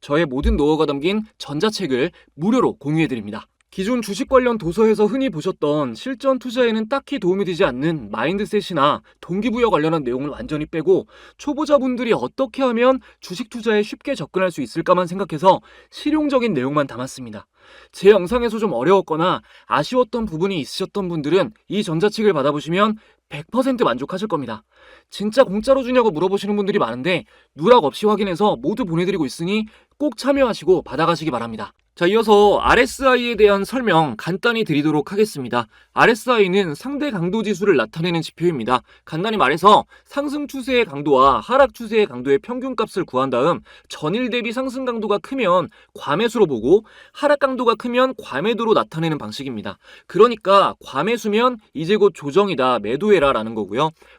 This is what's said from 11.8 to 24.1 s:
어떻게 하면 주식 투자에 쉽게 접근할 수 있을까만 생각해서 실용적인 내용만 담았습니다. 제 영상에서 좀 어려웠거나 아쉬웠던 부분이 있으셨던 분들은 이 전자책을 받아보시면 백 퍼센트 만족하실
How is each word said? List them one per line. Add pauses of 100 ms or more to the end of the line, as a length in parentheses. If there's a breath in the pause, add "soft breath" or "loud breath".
어떻게
하면 (180 soft breath)
주식
투자에
쉽게
접근할
수
있을까만
생각해서 (300 loud breath)
실용적인
내용만
담았습니다. (440 loud breath)
제
영상에서
좀
어려웠거나 (240 soft breath)
아쉬웠던
부분이
있으셨던
분들은 (160)
이
전자책을
받아보시면 (320 loud breath)
백
퍼센트
만족하실